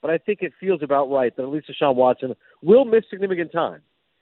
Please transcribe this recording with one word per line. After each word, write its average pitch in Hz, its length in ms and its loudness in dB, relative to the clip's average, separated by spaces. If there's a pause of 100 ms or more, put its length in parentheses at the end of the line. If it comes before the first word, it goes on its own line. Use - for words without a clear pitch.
But 147 100 -4
I 165 60 0
think 202 240 -6
it 170 180 -8
feels 185 240 -2
about 139 260 -2
right 131 260 -2
that 131 80 -8
at 131 60 -8
least 151 200 -8
Deshaun 139 260 0
Watson 127 400 0 (260)
will 226 240 6
miss 220 240 2
significant 185 420 -6
time. 156 300 -4 (400)